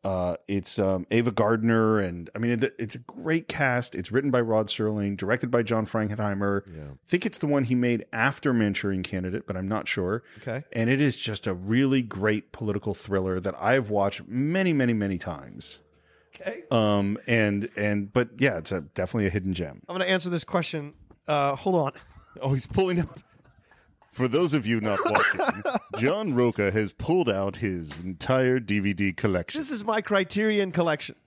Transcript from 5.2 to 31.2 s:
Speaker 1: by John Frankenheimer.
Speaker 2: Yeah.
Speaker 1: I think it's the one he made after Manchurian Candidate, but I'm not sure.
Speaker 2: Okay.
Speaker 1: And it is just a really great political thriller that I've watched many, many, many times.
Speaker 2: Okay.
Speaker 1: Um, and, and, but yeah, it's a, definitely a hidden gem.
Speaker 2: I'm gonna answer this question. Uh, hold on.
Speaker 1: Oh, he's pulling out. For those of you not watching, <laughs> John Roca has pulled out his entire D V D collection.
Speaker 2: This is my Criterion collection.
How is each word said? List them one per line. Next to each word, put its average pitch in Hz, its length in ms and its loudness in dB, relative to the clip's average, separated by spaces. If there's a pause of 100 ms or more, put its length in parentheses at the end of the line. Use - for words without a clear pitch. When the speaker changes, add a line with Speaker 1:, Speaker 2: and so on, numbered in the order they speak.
Speaker 1:
by 120 140 4
John 110 220 0
Frankenheimer. 101 840 0
Speaker 2:
Yeah. 80 140 -14 (100)
Speaker 1:
I - 160 -20
think 180 180 0
it's - 140 -4
the 156 80 -2
one 143 160 2
he 120 100 0
made 120 380 2
after 131 420 0
Manchurian 101 480 0
Candidate, 92 460 -6
but 92 80 -6
I'm 95 140 -4
not 107 180 -4
sure. 101 340 -2 (180)
Speaker 2:
Okay. 123 340 -8
Speaker 1:
And 113 160 2
it 135 100 4
is 143 160 4
just - 320 -6
a 98 60 -2
really 127 480 2
great 107 500 -2
political 104 420 -4
thriller 95 460 -2
that 92 180 -4
I've 113 340 2
watched 101 360 0
many, 160 460 0
many, 127 180 2
many 101 260 0
times. - 640 -10 (560)
Speaker 2:
Okay. - 340 -8
Speaker 1:
Um, 104 560 2
and, 107 520 2
and, 104 340 -2
but 123 200 0 (100)
yeah, 123 160 2
it's 80 160 -6
a, 87 80 -2
definitely 98 460 -2
a - 20 4
hidden 95 240 -2
gem. 78 340 -6
Speaker 2:
I'm 175 60 -10
gonna 185 100 -2
answer 180 260 0
this 170 140 -2
question. 156 520 -4 (340)
Uh, 143 260 2
hold 185 220 0
on. 139 140 2 (500)
Speaker 1:
Oh, 135 120 0
he's 135 140 -2
pulling 180 320 0
out. - 240 -6 (880)
For 127 160 0
those 147 260 2
of 120 140 0
you 113 120 2
not 104 240 0
watching, - 600 0 (160)
<laughs> - 180 -10
John 160 380 0
Roca 113 340 4
has 104 240 0
pulled 165 340 2
out 98 280 0
his 87 440 -4
entire 127 600 0
D 104 200 -2
V 101 140 0
D 95 180 0
collection. 92 480 -2
Speaker 2:
This 302 120 -6
is 214 120 -6
my 220 180 0
Criterion 202 680 2
collection. 160 440 0 (120)